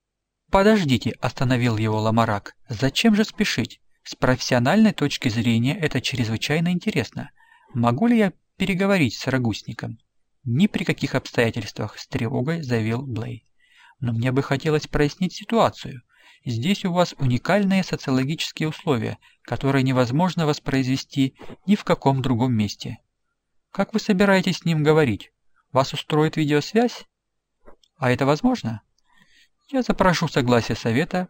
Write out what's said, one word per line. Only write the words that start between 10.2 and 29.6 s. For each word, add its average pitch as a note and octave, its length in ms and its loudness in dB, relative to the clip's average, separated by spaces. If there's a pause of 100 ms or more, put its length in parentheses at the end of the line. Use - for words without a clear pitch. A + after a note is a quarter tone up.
«Ни C3+ 220 2
при - 160 -6
каких - 320 -4
обстоятельствах», A2+ 840 -4
с - 100 -18
тревогой B2 540 -4
заявил A#2 440 -2
Блей. A#2 400 -10 (540)
«Но A#2+ 120 -2
мне A#2+ 200 0
бы C3+ 100 2
хотелось D3+ 460 -2
прояснить D3+ 440 0
ситуацию. E3 680 -2 (420)
Здесь C3 400 -2
у F3+ 80 -2
вас F3 260 0
уникальные F#3 640 2
социологические C#3+ 840 -4
условия, A2+ 500 -2 (240)
которые C3+ 420 0
невозможно C3+ 600 2
воспроизвести C3+ 920 -2 (280)
ни G3+ 120 4
в - 80 -16
каком C3+ 380 2
другом B2 320 0
месте». G#2+ 440 -4 (720)
«Как - 240 -4
вы G#3 60 0
собираетесь F#3+ 580 2
с - 60 -16
ним D#3+ 180 2
говорить? D3 480 2 (400)
Вас C3 220 0
устроит D3+ 440 0
видеосвязь?» D#3 680 0 (920)
«А B2+ 140 0
это B2+ 160 0
возможно?» D3+ 560 0 (880)